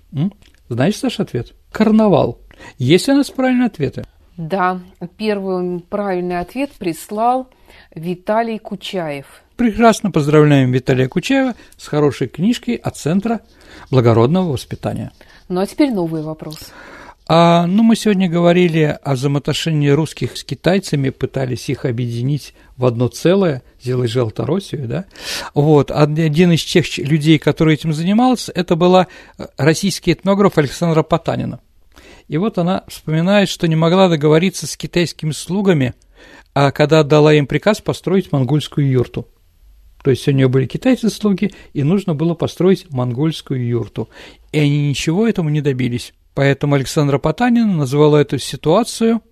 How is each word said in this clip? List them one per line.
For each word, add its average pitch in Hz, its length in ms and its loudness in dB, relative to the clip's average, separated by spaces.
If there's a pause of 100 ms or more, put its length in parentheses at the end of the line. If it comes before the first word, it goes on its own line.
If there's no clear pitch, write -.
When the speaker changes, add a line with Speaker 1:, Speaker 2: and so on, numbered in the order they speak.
(120)
Speaker 1:
М? 170 200 -4 (360)
Знаешь, 127 280 0
Саша, - 260 -4
ответ? - 320 -8 (180)
"Карнавал". 214 680 2 (400)
Есть 147 300 2
у 277 60 4
нас 277 160 2
правильные 254 360 0
ответы? 127 380 -6 (320)
Speaker 2:
Да, 180 440 -2 (360)
первый 190 640 -4
правильный 180 580 -4
ответ 247 340 -6
прислал 220 760 -4 (460)
Виталий 214 640 -4
Кучаев. 160 680 -8 (300)
Speaker 1:
Прекрасно 220 540 2
поздравляем 147 600 4
Виталия 127 380 0
Кучаева 262 460 -2 (220)
с - 120 -20
хорошей 147 400 0
книжкой 233 480 -2
от - 200 -8
Центра 202 440 -2 (500)
благородного 127 640 4
воспитания. 110 600 -8 (360)
Speaker 2:
Ну, 180 120 -4
а 202 60 -2
теперь 285 240 0
новый 165 320 -4
вопрос. 156 500 -14 (580)
Speaker 1:
А, 170 360 4
ну, 196 160 2
мы 226 120 6
сегодня 190 320 0
говорили 170 760 2
о 139 100 -4
взаимоотношении 143 800 -2
русских 143 480 -2
с - 60 -14
китайцами, 151 680 -2
пытались 127 580 -6
их - 160 -6
объединить 123 680 -4 (240)
в 123 80 0
одно 123 220 0
целое, 165 540 0 (200)
сделать 123 280 -2
Желтороссию, 123 800 -4
да? 147 160 -6 (480)
Вот. 147 380 4
Од-, 151 280 0
один 165 340 2
из 156 120 0
тех - 240 0
ч-, - 140 -8
людей, 151 360 2
который 156 360 0
этим 160 180 -4
занимался, 208 600 0
это 180 220 0
была, 180 320 4 (280)
э, - 80 -14 (140)
российский 160 560 0
этнограф 196 420 0
Александра 160 460 0
Потанина. 135 580 -4 (680)
И 147 100 -4
вот 208 180 -4
она 180 320 -2
вспоминает, 180 600 0
что - 180 -2
не 160 80 2
могла 175 320 4
договориться 160 580 0
с - 120 -12
китайскими 156 540 -4
слугами, 170 600 0 (600)
а 139 180 2
когда 151 280 4
отдала 151 340 4
им 147 120 2
приказ 175 360 0
построить 175 500 -2
монгольскую 139 560 0
юрту. 123 400 -2 (760)
То - 80 2
есть - 180 -2
у - 20 4
неё 135 180 2
были 127 160 0
китайцы-слуги, 208 880 -2 (220)
и 147 80 -2
нужно 180 320 0
было 160 180 0
построить 165 580 0
монгольскую 127 760 -4
юрту. 113 420 -4 (440)
И 151 60 -2
они 147 300 2
ничего 170 400 0
этому 156 220 -2
не 151 100 0
добились. 127 540 -4 (240)
Поэтому 139 380 2
Александра 139 420 0
Потанина 226 560 0
назвала 147 460 4
эту 143 180 -2
ситуацию, 226 920 -2